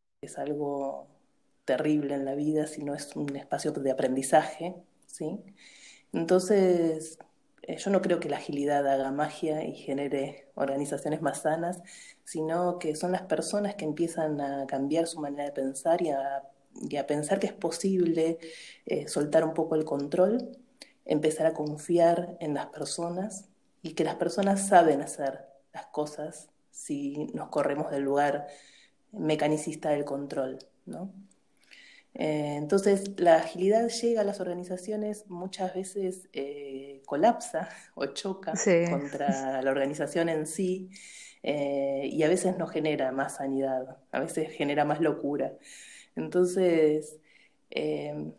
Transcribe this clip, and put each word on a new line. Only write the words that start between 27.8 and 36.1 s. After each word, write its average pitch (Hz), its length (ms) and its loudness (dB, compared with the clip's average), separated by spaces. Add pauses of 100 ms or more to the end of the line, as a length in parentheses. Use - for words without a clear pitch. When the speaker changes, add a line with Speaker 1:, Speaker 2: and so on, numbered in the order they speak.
Speaker 1:
del 139 120 -2
lugar 143 440 2 (640)
mecanicista 151 800 0
del 143 160 2
control, 139 540 -4 (260)
¿no? 190 280 -10 (1000)
Eh, 151 440 0
entonces, 196 640 4
la 170 160 8
agilidad 196 540 4
llega 233 320 0
a - 20 4
las 196 160 -2
organizaciones, 185 880 -6
muchas 185 480 -6
veces, 190 580 -6